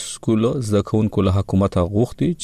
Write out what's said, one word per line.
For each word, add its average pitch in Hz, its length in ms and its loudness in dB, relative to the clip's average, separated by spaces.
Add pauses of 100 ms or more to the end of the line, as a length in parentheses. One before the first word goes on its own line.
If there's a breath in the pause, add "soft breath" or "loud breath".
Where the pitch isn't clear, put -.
سکول 113 460 0 (160)
زده 104 240 2
کوونکو 107 360 2
له 95 80 2
حکومته 95 560 0
غوښتي 120 380 0 (140)